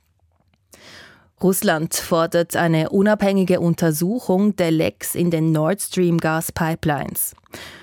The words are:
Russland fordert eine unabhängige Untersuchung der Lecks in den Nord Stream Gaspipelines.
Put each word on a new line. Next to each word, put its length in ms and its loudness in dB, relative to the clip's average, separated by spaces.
Russland 520 0
fordert 600 0
eine 340 2
unabhängige 720 2
Untersuchung 960 0
der 160 0
Lecks 420 -2
in 160 0
den 220 0
Nord 300 0
Stream 380 0
Gaspipelines. 1160 -2